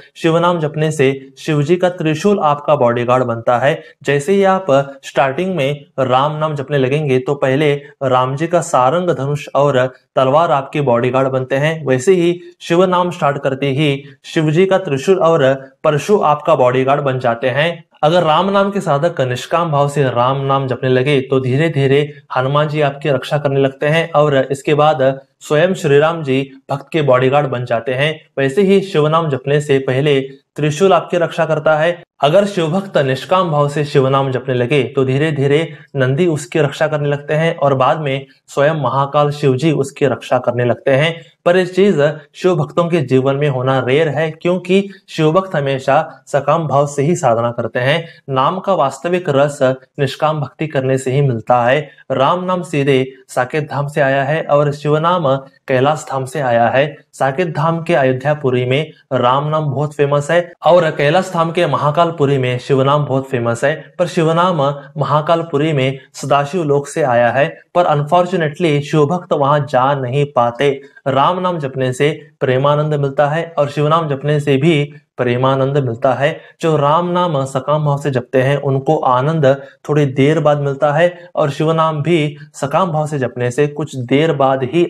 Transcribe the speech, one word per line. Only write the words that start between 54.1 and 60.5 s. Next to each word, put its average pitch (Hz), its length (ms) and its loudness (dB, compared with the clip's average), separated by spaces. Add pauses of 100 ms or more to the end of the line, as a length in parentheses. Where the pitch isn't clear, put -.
है 151 200 -2
और 147 300 2
शिव 147 240 -2
नाम 170 280 0 (420)
कैलाश 135 420 0
धाम 135 160 -4
से 143 160 -8
आया 117 260 2
है। 139 280 0 (180)
साकेत 151 420 -2
धाम 165 280 -2
के 175 120 -2
अयोध्यापुरी 131 680 0
में 143 260 -2 (220)
राम 127 340 0
नाम 156 180 -2
बहुत 147 280 -4
फेमस 143 380 0
है 175 200 0 (140)